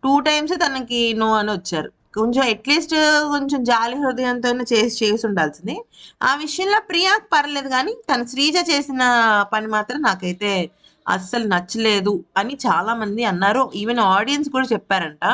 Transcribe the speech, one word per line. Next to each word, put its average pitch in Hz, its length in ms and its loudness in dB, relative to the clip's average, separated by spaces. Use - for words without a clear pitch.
టూ 277 180 4
టైమ్స్ 302 340 0
తనకి 247 640 -2
no 220 140 2
అని 214 180 0
వచ్చారు. 175 400 -6
కొంచెం 240 320 2
at 220 220 -2
least 311 240 0
కొంచెం 277 360 -2
జాలి 233 320 2
హృదయంతో 247 520 -2
అయినా 247 240 -2
చేసి, 226 320 2
చేసి 214 220 0
ఉండాల్సింది. 180 500 -2
ఆ 254 120 2
విషయంలో 381 540 -2
ప్రియాకి 381 440 0
పర్లేదు, 285 360 0
కానీ 269 260 -2
తను 240 320 -4
శ్రీజ 277 300 0
చేసిన 285 320 0
పని 214 140 -2
మాత్రం 220 360 -4
నాకైతే 185 680 -2
అస్సలు 190 360 -2
నచ్చలేదు 202 800 0
అని 240 300 -2
చాలా 196 280 0
మంది 220 300 -4
అన్నారు. 202 520 2
Even 226 240 -2
ఆడియన్స్ 226 500 2
కూడా 262 220 0
చెప్పారంట. 175 600 -4